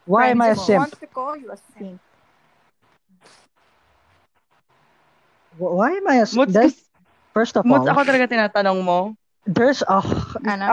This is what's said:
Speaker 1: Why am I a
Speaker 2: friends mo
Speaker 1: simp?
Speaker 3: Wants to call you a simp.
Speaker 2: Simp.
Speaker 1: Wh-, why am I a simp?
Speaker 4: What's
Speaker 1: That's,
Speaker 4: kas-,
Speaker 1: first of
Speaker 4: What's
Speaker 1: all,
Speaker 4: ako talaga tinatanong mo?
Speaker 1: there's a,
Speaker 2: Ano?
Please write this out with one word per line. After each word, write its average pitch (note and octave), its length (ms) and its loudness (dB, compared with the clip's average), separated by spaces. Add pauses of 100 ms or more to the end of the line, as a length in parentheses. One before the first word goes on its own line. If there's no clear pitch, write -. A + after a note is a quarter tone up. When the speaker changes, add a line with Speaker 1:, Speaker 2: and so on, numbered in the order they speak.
Speaker 1:
Why A3+ 260 2
am A#3+ 140 2
I A3 80 4
a G#3+ 40 0
Speaker 2:
friends G3+ 40 -8
mo F#3 80 -6
Speaker 1:
simp? G3+ 160 4
Speaker 3:
Wants D4 160 -12
to D4+ 80 -20
call C4 260 -10
you C4+ 140 -18
a G3+ 80 -16
simp. G3 400 -20
Speaker 2:
Simp. - 40 -20 (3500)
Speaker 1:
Wh-, E3+ 180 -4
why G#3+ 220 2
am G4 100 -6
I C#4 140 2
a G#3 80 2
simp? G#3+ 160 -4
Speaker 4:
What's G3 80 -2
Speaker 1:
That's, A3+ 240 4
Speaker 4:
kas-, - 140 -20 (420)
Speaker 1:
first A3+ 240 -2
of A#3 80 0
Speaker 4:
What's B3+ 240 4
Speaker 1:
all, C#4 80 0
Speaker 4:
ako C#4+ 80 2
talaga C4 240 2
tinatanong G#3 520 0
mo? F#3 360 -2 (320)
Speaker 1:
there's A#3 340 2
a, F#3+ 220 0 (400)
Speaker 2:
Ano? G3 280 -4